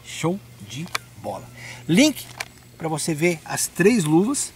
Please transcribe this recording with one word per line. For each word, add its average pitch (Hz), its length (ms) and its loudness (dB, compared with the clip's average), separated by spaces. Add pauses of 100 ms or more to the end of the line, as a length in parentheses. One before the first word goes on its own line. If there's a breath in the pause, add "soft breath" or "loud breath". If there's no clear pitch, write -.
Show 185 360 -4 (280)
de 139 200 -12 (340)
bola. 98 260 -12 (400 loud breath)
Link 254 380 4 (500)
pra 165 120 -8
você 156 260 -2
ver 160 320 0
as - 220 -4
três 202 360 4
luvas 180 520 2